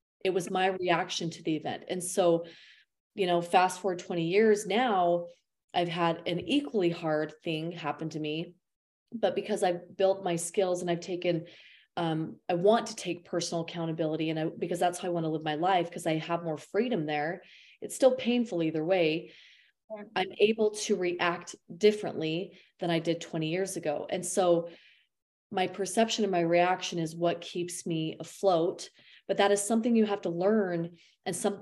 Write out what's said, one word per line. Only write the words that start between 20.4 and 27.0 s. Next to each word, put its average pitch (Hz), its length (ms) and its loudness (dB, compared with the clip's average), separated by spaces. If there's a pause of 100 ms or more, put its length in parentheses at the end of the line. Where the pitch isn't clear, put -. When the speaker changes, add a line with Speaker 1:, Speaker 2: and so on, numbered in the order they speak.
Speaker 1:
able 220 300 4
to 208 260 0
react 175 580 0 (220)
differently 185 760 0 (280)
than 175 100 -2
I 165 100 2
did 165 200 -2
twenty 160 280 -4
years 185 280 -4
ago. 156 340 -4
And 175 140 -4
so 170 460 2 (800)
my 190 160 0
perception 208 580 0
and 196 80 0
my 175 80 4
reaction 175 580 2
is 160 160 -4